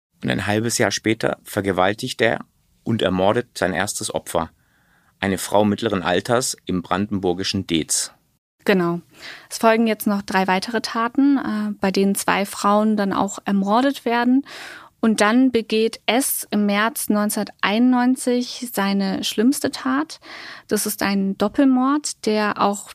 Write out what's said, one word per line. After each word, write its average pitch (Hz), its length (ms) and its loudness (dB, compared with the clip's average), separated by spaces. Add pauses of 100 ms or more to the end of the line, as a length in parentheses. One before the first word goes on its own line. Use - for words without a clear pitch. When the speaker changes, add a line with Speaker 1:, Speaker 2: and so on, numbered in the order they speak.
(240)
Speaker 1:
Und 135 60 0
ein 123 180 -2
halbes 110 300 0
Jahr 101 140 2
später - 520 -2
vergewaltigt 98 800 -2
er - 240 0 (380)
und 113 180 -2
ermordet 95 560 0
sein 92 160 0
erstes - 420 -4
Opfer, 82 360 -4 (680)
eine 98 180 0
Frau 104 280 2
mittleren 101 380 0
Alters 104 520 0 (100)
im 92 160 -2
brandenburgischen 95 840 -2
Deetz. - 460 -2 (500)
Speaker 2:
Genau. 175 380 0 (480)
Es - 80 -12
folgen 226 300 4
jetzt 214 200 -2
noch 202 140 0
drei 190 260 0
weitere 190 320 -2
Taten, 247 580 0
äh, 214 440 -4
bei 196 100 2
denen 196 240 2
zwei 185 300 0
Frauen 214 500 2
dann 196 160 0
auch - 320 -2
ermordet 208 600 0
werden. 247 400 2 (540)
Und 220 220 2
dann 247 300 4
begeht 220 560 0
S - 420 0
im 208 160 0
März 208 440 0
neunzehnhunderteinundneunzig 247 1600 0
seine 196 500 0
schlimmste 262 460 0
Tat. 277 500 -4 (480)
Das 214 200 -2
ist - 160 -6
ein 196 340 -2
Doppelmord, 269 880 2
der 214 340 0
auch 202 360 -2